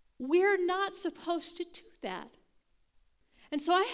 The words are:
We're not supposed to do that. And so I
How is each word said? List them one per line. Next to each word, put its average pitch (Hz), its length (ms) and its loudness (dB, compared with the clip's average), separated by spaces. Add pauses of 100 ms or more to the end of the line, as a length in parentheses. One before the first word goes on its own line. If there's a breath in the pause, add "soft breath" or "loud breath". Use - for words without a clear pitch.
(180)
We're 359 460 4
not 381 300 -2
supposed - 640 -4
to 349 60 -4
do - 180 -18 (200)
that. 185 260 -8 (1200 soft breath)
And 294 80 -2
so 339 140 2
I 370 80 4 (120)